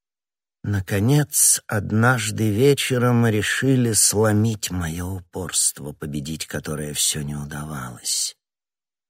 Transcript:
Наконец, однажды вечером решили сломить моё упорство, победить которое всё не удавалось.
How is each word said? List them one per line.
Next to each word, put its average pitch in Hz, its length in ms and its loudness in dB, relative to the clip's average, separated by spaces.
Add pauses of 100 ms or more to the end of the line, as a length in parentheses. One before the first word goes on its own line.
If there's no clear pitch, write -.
(640)
Наконец, 104 1040 2
однажды 107 840 0
вечером 123 760 4
решили 117 680 2
сломить 104 800 2
моё 87 380 -4
упорство, 87 840 -6
победить 76 540 -8
которое 76 480 -6
всё - 260 -2
не 73 160 -6
удавалось. 71 1000 -8 (760)